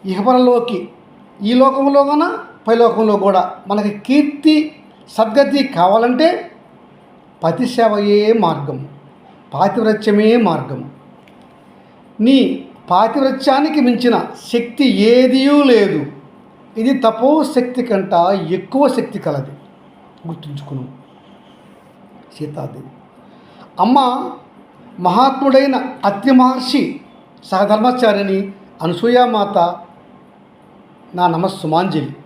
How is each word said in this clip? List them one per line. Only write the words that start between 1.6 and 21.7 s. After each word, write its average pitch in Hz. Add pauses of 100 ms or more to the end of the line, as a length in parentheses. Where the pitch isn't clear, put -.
కన్నా 302 (340)
పై 226
లోకంలో 214 (100)
కూడా 190 (240)
మనకి 202 (160)
కీర్తి, 294 (540)
సద్గతి 254 (140)
కావాలంటే 240 (1120)
పతి 202
సేవయే 208 (260)
మార్గము, 139 (720)
పాతివ్రత్యమే 214 (200)
మార్గము. 135 (1300)
నీ 254 (520)
పాతివ్రత్యానికి 269
మించిన 240 (340)
శక్తి 240 (260)
ఏదియూ 262
లేదు. 196 (760)
ఇది 226 (100)
తపో 226 (240)
శక్తి 247
కంట 196 (460)
ఎక్కువ 262 (160)
శక్తి -
కలది. 143 (760)
గుర్తుంచుకును 143 (1500)